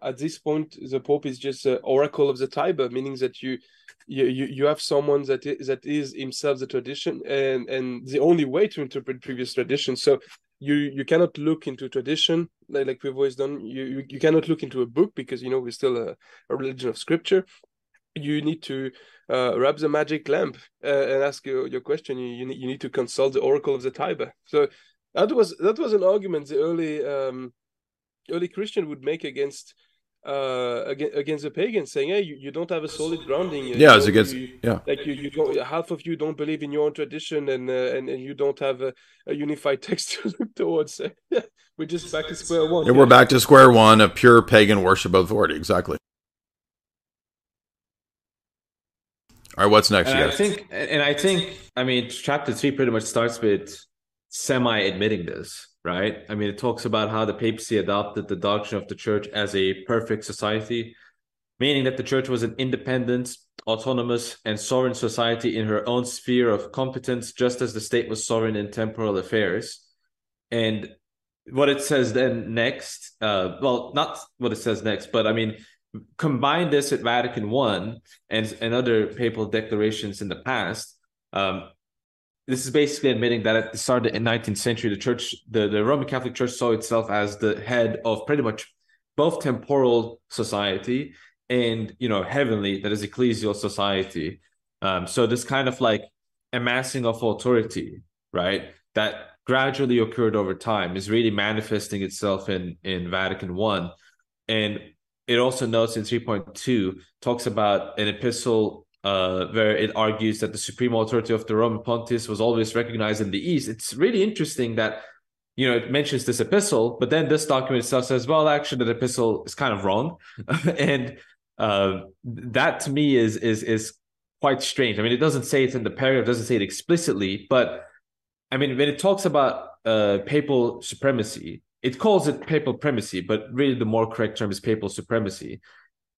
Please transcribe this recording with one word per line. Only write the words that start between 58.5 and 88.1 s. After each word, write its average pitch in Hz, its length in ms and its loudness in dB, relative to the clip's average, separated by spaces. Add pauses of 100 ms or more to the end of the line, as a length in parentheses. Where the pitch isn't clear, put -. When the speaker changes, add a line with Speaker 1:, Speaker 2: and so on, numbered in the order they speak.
Speaker 3:
of - 80 -16
the 101 60 -10
church 104 340 -2
as 101 260 -4
a 95 300 0
perfect 110 400 -2
society, 110 720 -4 (600)
meaning 135 260 2
that 127 140 0
the 131 40 -6
church 131 280 -2
was 120 120 0
an 117 140 -2
independent, 123 800 -2 (300)
autonomous, 120 800 -2
and 107 120 -2
sovereign 127 360 0
society 117 640 -2
in 110 80 -2
her 107 200 0
own 123 200 0
sphere 123 420 0
of 101 240 0
competence, 127 600 -4
just 123 280 0
as 113 140 -4
the 110 60 -6
state 120 280 -2
was 110 180 -6
sovereign 113 300 0
in 104 140 -4
temporal 110 480 -2
affairs. 95 680 -2 (640)
And 110 400 -2 (600)
what 135 180 4
it 139 140 0
says 123 320 2
then 117 400 0
next, - 640 -4
uh, 95 400 0
well, 123 340 0
not 147 240 -2 (200)
what 120 140 -2
it 107 40 -4
says 107 260 -2
next, 104 300 -4
but 113 140 2
I 110 80 2
mean, 113 220 -2 (600)
combine 147 540 0
this 143 200 2
with 123 120 -2
Vatican 117 480 -2
one 113 480 -2 (320)
and, 110 300 -4
and 113 120 -2
other 117 360 2
papal 113 380 -4
declarations 107 760 -2
in 101 60 -8
the 90 80 -6
past. 117 600 -6 (380)
Um, 95 340 -2 (800)
this 127 180 -4
is 131 60 -8
basically 143 400 2
admitting 117 320 0
that 110 140 2
at 110 160 -2
the 110 60 -10
start 123 280 0
of 113 60 2
the 107 80 -4
nineteenth 113 380 0
century, 117 300 -2
the 101 80 -2
church, 120 380 -4 (160)
the, 107 180 2
the 104 160 0
Roman 135 240 0
Catholic 127 260 -6
Church 123 180 -2
saw 120 180 -2
itself 113 400 0
as 104 280 -2
the 107 220 0
head 117 440 -2
of 110 220 -2